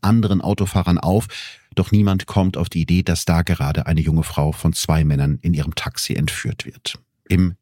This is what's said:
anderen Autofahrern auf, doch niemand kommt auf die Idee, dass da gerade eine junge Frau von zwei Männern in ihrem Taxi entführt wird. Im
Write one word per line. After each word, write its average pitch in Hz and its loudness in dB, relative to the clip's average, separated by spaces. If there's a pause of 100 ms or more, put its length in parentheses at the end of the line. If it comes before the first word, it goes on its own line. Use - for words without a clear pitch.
anderen 101 2
Autofahrern 92 0
auf, 95 0 (480)
doch 92 0
niemand 98 2
kommt 92 0
auf 85 -2
die 85 -4
Idee, 87 2
dass 85 -2
da 85 2
gerade 73 -2
eine 80 2
junge 78 2
Frau 76 -2
von 80 -2
zwei 78 0
Männern 71 0
in 85 0
ihrem 76 -4
Taxi - -6
entführt - -4
wird. - -14 (300)
Im 92 2